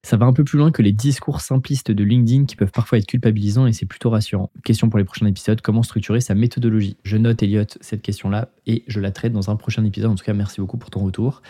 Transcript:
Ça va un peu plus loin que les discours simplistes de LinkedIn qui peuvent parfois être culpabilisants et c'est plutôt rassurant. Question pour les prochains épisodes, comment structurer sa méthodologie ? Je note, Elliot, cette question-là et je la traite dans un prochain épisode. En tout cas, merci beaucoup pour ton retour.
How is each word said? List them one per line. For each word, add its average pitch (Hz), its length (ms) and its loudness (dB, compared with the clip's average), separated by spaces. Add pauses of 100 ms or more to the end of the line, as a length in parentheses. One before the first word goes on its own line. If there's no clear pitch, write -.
Ça - 120 -2
va 117 100 4
un 131 60 6
peu 147 100 4
plus 143 160 2
loin 156 140 4
que 131 100 2
les 101 80 6
discours 131 500 -2
simplistes 131 520 -2
de 101 100 0
LinkedIn 123 440 4
qui - 100 -8
peuvent 95 160 -2
parfois 117 260 0
être 104 80 0
culpabilisants 110 600 2
et 113 40 2
c'est - 140 -4
plutôt - 240 -4
rassurant. 107 400 -2 (140)
Question 117 260 2
pour 107 80 2
les 98 60 2
prochains - 220 -2
épisodes, 104 340 0
comment 113 240 0
structurer 110 360 -2
sa 104 140 -2
méthodologie ? 110 720 0
Je 101 120 -2
note, 113 240 2
Elliot, 104 260 0 (140)
cette - 220 -10
question-là 104 460 -4 (180)
et 113 220 -2
je 104 100 -6
la 98 140 -4
traite 117 200 -4
dans 98 160 -2
un 107 60 0
prochain 110 300 -2
épisode. 107 260 0
En 98 60 0
tout - 80 -8
cas, 110 80 -4
merci 101 280 -4
beaucoup 95 160 -6
pour - 140 -12
ton 98 140 -4
retour. 110 460 -2